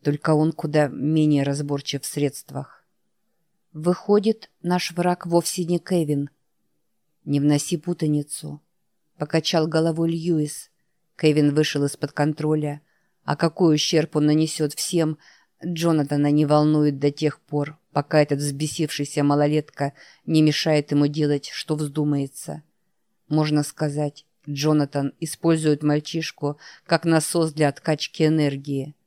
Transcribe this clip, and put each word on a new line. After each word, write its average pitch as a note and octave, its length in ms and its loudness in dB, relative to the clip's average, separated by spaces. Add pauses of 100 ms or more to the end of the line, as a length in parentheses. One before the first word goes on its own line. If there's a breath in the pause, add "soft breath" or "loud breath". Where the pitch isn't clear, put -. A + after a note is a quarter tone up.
Только D3 320 0
он D#3 180 2
куда D3+ 360 0
менее D3+ 540 2
разборчив C#3 600 -4
в - 40 -10
средствах. C#3 800 -6 (880)
Выходит, F#3+ 800 0 (120)
наш F3 300 -2
враг F3 340 -2
вовсе E3+ 380 0
не E3+ 140 0
Кевин. D3+ 520 0 (920)
Не C#3+ 140 0
вноси D3 380 2
путаницу. D3+ 840 -4 (560)
Покачал D#3+ 520 0
головой E3 420 0
Льюис. D#3+ 600 -2 (460)
Кевин D3 380 4
вышел D3 300 0
из-под C#3+ 280 -6
контроля. D3+ 680 -2 (440)
А C#3+ 120 -2
какой E3 380 2
ущерб D#3 420 0
он D3+ 100 2
нанесет D3+ 460 0
всем, D#3+ 460 -2 (460 soft breath)
Джонатана D#3 680 0
не D3+ 160 4
волнует D3+ 520 4
до C#3+ 120 2
тех C#3+ 300 -4
пор, D3 380 -6 (140)
пока D3+ 300 2
этот D3 160 0
взбесившийся D3 840 -4
малолетка D3 680 0 (320 loud breath)
не D#3 180 4
мешает D3+ 480 2
ему D3 160 2
делать, D3 420 -2
что - 280 -6
вздумается. D3 880 -4 (680)
Можно D3+ 340 2
сказать... D3 640 -6 (220)
Джонатан C#3+ 720 0
использует D#3 640 0
мальчишку D3+ 760 -2 (280 loud breath)
как E3+ 180 0
насос E3 480 2
для D3 160 2
откачки - 580 -2
энергии. C#3+ 680 -2 (120)